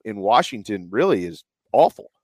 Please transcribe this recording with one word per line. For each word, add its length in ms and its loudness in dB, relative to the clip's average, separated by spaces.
and 140 -10
Washington 720 0
really 360 0
is 180 -14
awful 380 2